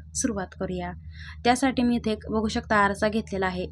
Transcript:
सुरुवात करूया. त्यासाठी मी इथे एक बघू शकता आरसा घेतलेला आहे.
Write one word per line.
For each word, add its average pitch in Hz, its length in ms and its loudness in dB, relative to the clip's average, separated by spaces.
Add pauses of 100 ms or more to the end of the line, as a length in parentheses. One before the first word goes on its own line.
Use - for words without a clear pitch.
(140)
सुरुवात 202 320 -2 (140)
करूया. 180 320 -4 (520)
त्यासाठी 247 380 4
मी 240 140 4
इथे 214 160 0
एक 208 180 -6
बघू 214 180 0
शकता 226 280 0
आरसा 202 320 4
घेतलेला 202 380 0
आहे. 180 260 -2